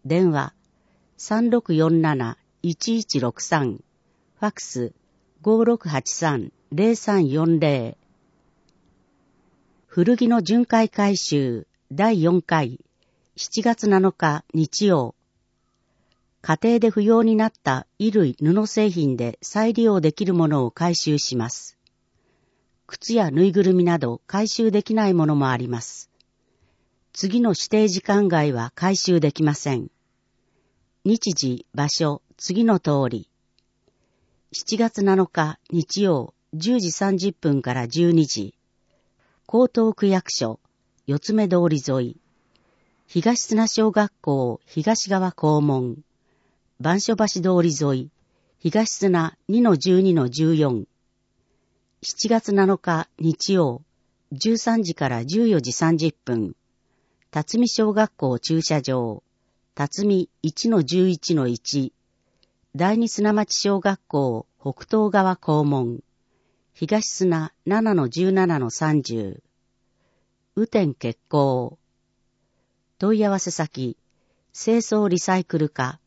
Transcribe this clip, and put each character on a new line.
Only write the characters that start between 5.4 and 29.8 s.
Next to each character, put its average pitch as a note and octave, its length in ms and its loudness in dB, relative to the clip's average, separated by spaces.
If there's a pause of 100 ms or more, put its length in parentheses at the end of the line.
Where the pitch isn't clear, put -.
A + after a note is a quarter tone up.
五 A3 220 2
六 A3+ 240 0
八 C#3+ 260 -4
三 C#3+ 380 -4 (180)
零 G#3+ 260 2
三 F#3+ 320 0
四 D#3 320 2
零。 C3+ 360 -2 (1900)
古 G3+ 300 0
着 A#3+ 100 0
の A#3 160 2
巡 A3+ 220 2
回 A3+ 240 2
回 G3+ 300 0
収、 B2+ 480 -4 (260)
第 F#3+ 300 2
四 E3+ 180 4
回。 C#3+ 400 -2 (560)
七 - 260 -6
月 A3+ 260 0
七 F#3+ 240 4
日 D3+ 320 -2 (100)
日 D#3+ 320 0
曜。 C#3 280 2 (1300)
家 D#3+ 220 -2
庭 A#3 180 4
で A3 100 4
不 G#3 120 -2
要 A3+ 200 4
に A3 140 4
な A3 120 2
っ - 40 -4 (100)
た C3 240 -2 (120)
衣 G#3 160 -2
類、 D#3 260 2
布 F#3 260 2
製 G#3+ 240 0
品 C#3+ 260 -2
で A#2+ 260 -6
再 A3 320 -2
利 A#3 100 2
用 G3+ 160 4
で D3+ 120 2
き G#3+ 120 -6
る F3+ 100 0
も E3 140 4
の C#3+ 160 2
を A#2 60 -2
回 E3+ 260 -2
収 D3 220 0
し B2+ 180 -4
ま A#2 140 -4
す。 - 280 -18 (1120)
靴 - 260 -8
や F#3+ 160 2
ぬ D#3+ 140 4
い G3 80 4
ぐ G3 100 2
る F#3 120 4
み F3+ 100 4
な E3+ 140 2
ど B2 280 -4
回 G#3 220 -2
収 A3+ 220 0
で G#3 120 0
き - 100 -6
な G#3+ 160 2
い F#3 60 2
も D#3+ 100 4
の D3+ 100 2
も C#3 160 2
あ B2+ 60 0
り B2 100 -6
ま A#2+ 140 -6
す。 - 300 -18 (1040)
次 G3 260 -2
の A3+ 100 2
指 - 200 -4
定 G#3+ 180 4
時 F#3 140 -4
間 G3+ 260 2
外 D3+ 240 2
は A#2 220 -6
回 F#3 220 0
収 F3 240 2
で D3 120 2
き D#3+ 100 -4
ま D3 120 2
せ C#3 220 -4
ん。 - 140 -8 (1120)